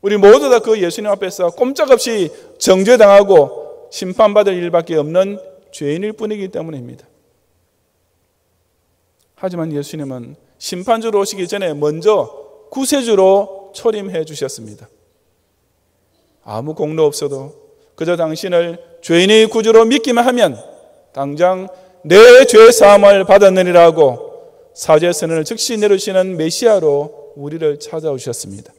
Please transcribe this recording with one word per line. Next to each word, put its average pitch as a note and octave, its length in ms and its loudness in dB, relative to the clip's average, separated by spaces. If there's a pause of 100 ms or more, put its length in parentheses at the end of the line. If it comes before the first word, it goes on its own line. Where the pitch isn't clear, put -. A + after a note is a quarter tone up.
우리 G#3 160 -2
모두 A#3 320 6
다 A#3+ 100 4
그 A3 220 -4
예수님 F#3 300 -6
앞에서 F#3 400 -4
꼼짝없이 B3 800 -2 (260)
정죄당하고 G3 1300 2
심판받을 G3+ 640 0
일밖에 E3+ 420 -4
없는 F3 440 -8 (320)
죄인일 F3 420 -8
뿐이기 G#3+ 360 -12
때문입니다. C#3+ 560 -16 (2250)
하지만 F3 360 -8
예수님은 C#3 640 -12 (220)
심판주로 A3 600 -6
오시기 G3 280 -6
전에 F#3+ 260 -8
먼저 D3+ 1000 -4
구세주로 G#3 1040 -2
초림해 G3 500 -6
주셨습니다. B2+ 640 -14 (1500)
아무 A#2 300 -12
공로 D#3 320 -4
없어도 C#3 640 -8 (280)
그저 E3+ 200 -4
당신을 E3+ 640 -4 (240)
죄인의 G3+ 460 2
구주로 A3+ 360 2
믿기만 A#3 440 0
하면 G#3+ 300 -2 (540)
당장 E3+ 560 -4 (360)
내 A#3+ 440 8
죄 A3+ 240 6
사함을 G3+ 540 4
받았느니라 F#3 580 4
하고 - 880 -2
사죄 E3 380 0
선언을 E3 320 -4
즉시 A3+ 340 -8
내려주시는 F#3+ 600 -2
메시아로 D#3+ 1000 -2
우리를 D3 440 -6
찾아오셨습니다. B2+ 1000 -12